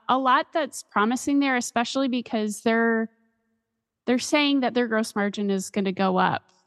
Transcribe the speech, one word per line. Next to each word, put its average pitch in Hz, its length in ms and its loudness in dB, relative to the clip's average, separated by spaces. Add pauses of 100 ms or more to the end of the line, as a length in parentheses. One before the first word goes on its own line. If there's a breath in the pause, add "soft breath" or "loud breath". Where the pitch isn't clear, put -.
a 254 100 2
lot 269 340 0
that's 311 300 -4
promising 254 560 0
there, 277 160 2
especially 247 540 -2
because 220 540 -4
they're, 226 460 2 (1000)
they're 247 120 2
saying 285 420 2
that 240 140 -2
their 240 140 2
gross 220 260 -2
margin 202 360 -2
is 190 200 -2
gonna 196 220 -2
go 185 240 0
up 185 260 2 (240)